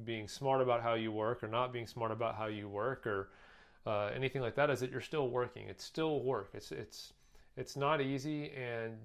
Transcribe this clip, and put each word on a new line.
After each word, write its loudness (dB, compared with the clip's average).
being -4
smart 4
about 6
how 4
you 2
work 0
or -4
not 2
being -4
smart 0
about 0
how -2
you -4
work -2
or, 0
uh, 2
anything 0
like 0
that 6
is 2
that 0
you're -4
still 0
working. -2
It's -12
still 0
work. 0
It's, -12
it's, -10
it's -6
not 4
easy, -2
and -4